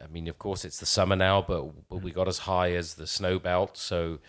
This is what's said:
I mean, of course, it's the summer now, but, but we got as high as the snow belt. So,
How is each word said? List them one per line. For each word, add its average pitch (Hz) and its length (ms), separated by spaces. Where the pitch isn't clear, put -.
I 78 60
mean, 82 220
of 82 100
course, 98 240
it's 85 160
the - 60
summer 95 320
now, 95 240
but, 80 480
but 90 80
we 92 140
got 92 180
as 90 100
high 90 360
as 87 180
the 78 140
snow 92 320
belt. 90 360
So, 82 540